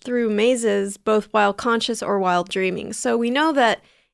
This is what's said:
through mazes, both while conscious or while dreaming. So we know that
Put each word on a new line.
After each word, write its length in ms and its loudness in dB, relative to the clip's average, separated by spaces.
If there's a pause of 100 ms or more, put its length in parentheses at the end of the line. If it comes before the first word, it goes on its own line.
through 240 -2
mazes, 680 0
both 320 0
while 240 2
conscious 480 -2
or 160 -2
while 260 0
dreaming. 480 -4
So 240 -2
we 140 -2
know 220 2
that 280 2 (340)